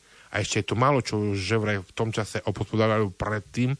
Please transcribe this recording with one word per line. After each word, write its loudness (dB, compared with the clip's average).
a -2
ešte -2
je -2
to -2
málo, 4
čo -2
už -2
že 0
vraj 0
v -14
tom -2
čase -4
obhospodarovali 2
predtým, -2